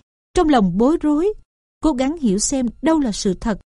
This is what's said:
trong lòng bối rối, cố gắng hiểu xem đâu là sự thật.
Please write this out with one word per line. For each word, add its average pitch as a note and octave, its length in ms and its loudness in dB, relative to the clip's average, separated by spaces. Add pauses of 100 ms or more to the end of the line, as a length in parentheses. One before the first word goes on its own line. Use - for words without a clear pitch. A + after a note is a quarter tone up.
(340)
trong F4+ 140 2
lòng G3 300 2
bối C#4 220 2
rối, D#4 340 0 (480)
cố D#4 100 2
gắng C4 260 -2
hiểu G#3 200 0
xem C4 280 -2 (160)
đâu D#4+ 160 2
là B3 140 -2
sự F#3 220 -4
thật. G3+ 240 -6 (180)